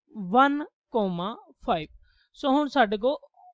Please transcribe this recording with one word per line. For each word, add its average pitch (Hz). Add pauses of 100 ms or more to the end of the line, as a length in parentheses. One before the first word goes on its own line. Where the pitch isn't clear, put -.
(300)
ਵਨ 277
comma 202 (300)
ਫਾਈਵ। 165 (460)
ਸੋ -
ਹੁਣ 285
ਸਾਡੇ 220
ਕੋਲ 247 (360)